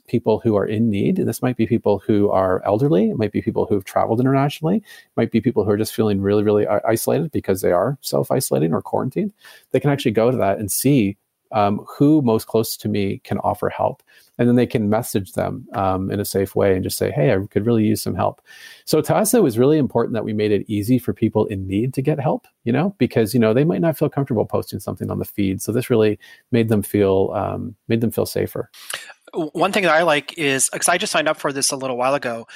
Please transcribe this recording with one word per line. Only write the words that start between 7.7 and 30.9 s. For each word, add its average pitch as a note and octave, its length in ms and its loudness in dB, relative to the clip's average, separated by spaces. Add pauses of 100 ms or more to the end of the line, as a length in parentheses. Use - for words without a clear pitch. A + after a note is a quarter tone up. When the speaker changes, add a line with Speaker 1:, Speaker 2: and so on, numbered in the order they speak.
Speaker 1:
are G2+ 300 0
self-isolating C#3 720 -2
or G#2 80 -2
quarantined, C#3 520 -4 (380)
they C3 80 2
can C#3 100 0
actually C#3 220 0
go A2+ 200 2
to B2 60 0
that G2 220 0
and G#2 120 -6
see, A#2+ 460 2 (360)
um, G2+ 320 0 (120)
who D3 240 4
most A2+ 260 0
close - 300 -2
to - 100 -8
me G#2 360 -2
can F#2+ 160 -6
offer G2 300 -2
help. - 340 -4 (340)
And A#2+ 100 2
then A#2+ 80 4
they B2 100 4
can A2+ 240 0
message G#2+ 440 -2
them, G2 400 -4
um, F#2+ 360 -2
in G#2 100 -2
a G2+ 60 -4
safe F#2+ 300 -2
way G2+ 180 4
and F#2 100 0
just G2 140 -6
say, G2 140 0
"Hey, C#3+ 220 2
I F#2+ 40 2 (140)
could G2+ 140 -2
really A2+ 200 2
use G#2+ 160 0
some - 140 -6
help." G#2+ 260 -4 (440)
So D#3 160 2
to D#3 140 0
us, G#3 180 2
it A#3+ 100 4
was A#2 160 2
really C#3+ 180 6
important B2 380 0
that G#2+ 80 -4
we A2 100 -4
made G#2+ 180 0
it G2 160 0
easy G#2 300 0
for A2 160 -4
people A2 320 0
in F#2+ 220 -6
need G#2+ 260 -2
to - 80 -4
get D3+ 180 0
help, E3 280 -2 (160)
you A#2 100 0
know, F3 240 0
because, A2+ 380 0
you B2 40 4
know, A2 140 4
they C3+ 120 4
might F3+ 160 0
not E3 160 0
feel D3 120 0
comfortable C3+ 360 -2
posting G2+ 340 -6
something G#2 320 -6
on G2 80 -4
the G2 60 -6
feed. G2 360 -2
So - 100 -6
this A#2+ 180 -2
really A2 280 2 (340)
made A#2 180 2
them G#2+ 120 2
feel, G2 540 2
um, G2 400 -6 (120)
made A#2 140 0
them A2+ 100 0
feel G#2+ 140 -2
safer. G2+ 440 -6 (640)
Speaker 2:
W-, D#3 200 -4
one F3+ 200 0
thing G#3 100 0
that E3 100 2
I D#3+ 100 4
like D3 340 0
is, C#3 320 0
'cause - 200 -2
I F3 80 2